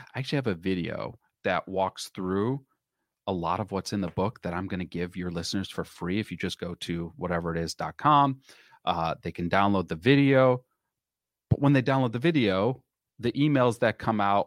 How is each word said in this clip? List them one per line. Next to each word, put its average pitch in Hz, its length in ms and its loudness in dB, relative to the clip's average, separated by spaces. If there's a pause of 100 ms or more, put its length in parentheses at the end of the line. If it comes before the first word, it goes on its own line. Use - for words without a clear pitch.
(140)
I 120 40 -8
actually 135 180 -4
have 131 100 -2
a 98 80 0
video 85 640 -4 (260)
that 90 240 -2
walks 95 400 -4
through 101 560 -2 (640)
a 98 60 -2
lot 87 260 -2
of 98 140 -6
what's 98 220 -4
in 101 80 -2
the 87 60 -4
book - 340 -4
that 90 100 -6
I'm 92 140 -6
gonna 90 180 -6
give 87 320 -8
your 90 140 -6
listeners 87 400 -4
for 85 120 -6
free. 90 380 -6
If 104 100 -8
you 90 60 -8
just 90 220 -6
go 87 160 -8
to 85 420 -6
whatever 85 380 -2
it 82 40 -4
is 82 160 -6
dot - 220 -8
com, 139 440 2 (440)
uh, 82 380 0
they 85 100 -6
can 87 160 -6
download 98 400 4
the - 60 -6
video. 131 680 4 (880)
But - 120 0
when 143 120 6
they 131 100 4
download 131 300 2
the 123 60 -4
video, 120 640 2 (380)
the 120 120 -2
emails 131 460 2
that 110 200 2
come 110 220 0
out 101 260 2